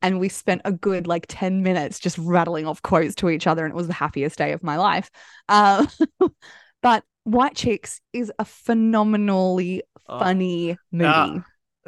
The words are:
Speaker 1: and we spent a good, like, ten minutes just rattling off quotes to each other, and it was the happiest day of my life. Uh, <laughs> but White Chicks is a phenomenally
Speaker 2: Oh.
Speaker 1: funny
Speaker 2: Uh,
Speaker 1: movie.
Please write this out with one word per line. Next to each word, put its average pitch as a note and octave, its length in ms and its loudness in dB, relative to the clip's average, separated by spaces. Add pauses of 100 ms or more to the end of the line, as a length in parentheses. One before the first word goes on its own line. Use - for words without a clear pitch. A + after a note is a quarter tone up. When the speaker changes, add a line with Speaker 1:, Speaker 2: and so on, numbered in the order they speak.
Speaker 1:
and F#3 180 0
we F#3+ 80 0
spent - 360 -4
a G3+ 80 -2
good, F#3 340 -4
like, E3+ 220 -4
ten F#3+ 340 -2
minutes F3+ 360 -2
just - 200 -6
rattling E3+ 480 0
off D3+ 160 -6
quotes D#3+ 340 0
to F#3 140 -2
each D#3 160 -2
other, D#3+ 180 0
and D#3 80 -6
it - 40 -8
was F3 100 -4
the E3+ 80 -6
happiest D3 440 -4
day D3 140 -2
of D#3 100 -8
my D3+ 140 -4
life. F3+ 340 0 (380)
Uh, G#3 380 6 (440)
<laughs> - 520 -20
but A#3 220 2 (200)
White B3 320 2
Chicks - 440 -4 (120)
is A#3+ 260 -6
a G#3+ 60 -2
phenomenally G#3 1400 0 (260)
Speaker 2:
Oh. B2 120 -12
Speaker 1:
funny F3+ 520 -2
Speaker 2:
Uh, F3 40 -8 (160)
Speaker 1:
movie. E3 500 0 (460)